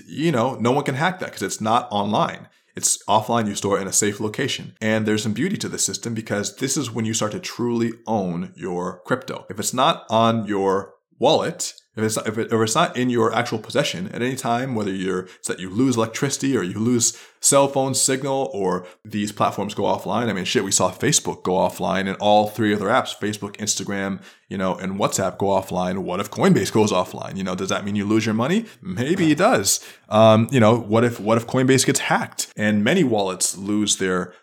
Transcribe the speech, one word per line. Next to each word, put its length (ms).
you 240
know, 240
no 160
one 120
can 120
hack 240
that 120
'cause 120
it's 180
not 300
online. 560
It's 220
offline, 400
you 60
store 240
it 60
in 40
a 60
safe 260
location. 600
And 240
there's 160
some 120
beauty 240
to 120
the 80
system 380
because 400
this 200
is 140
when 160
you 80
start 200
to 60
truly 540
own 480
your 500
crypto. 420
If 120
it's 160
not 340
on 380
your 480
wallet, 540
if 80
it's, 140
if 220
it, 120
if 80
it's 140
not 240
in 140
your 200
actual 280
possession 480
at 160
any 120
time, 380
whether 180
you're, 340
it's 100
that 120
you 100
lose 260
electricity 640
or 60
you 160
lose 360
cell 280
phone 260
signal, 580
or 360
these 260
platforms 440
go 80
offline. 440
I 60
mean, 100
shit, 200
we 80
saw 200
Facebook 520
go 80
offline 560
and 120
all 280
three 260
of 60
their 100
apps, 260
Facebook, 420
Instagram, 640
you 80
know, 180
and 240
WhatsApp 380
go 100
offline. 520
What 200
if 120
Coinbase 420
goes 180
offline? 460
You 60
know, 100
does 160
that 160
mean 100
you 100
lose 200
your 80
money? 320
Maybe 500
it 60
does. 420
Um, 420
you 80
know, 160
what 280
if, 160
what 180
if 80
Coinbase 400
gets 140
hacked 580
and 260
many 200
wallets 520
lose 420
their, 460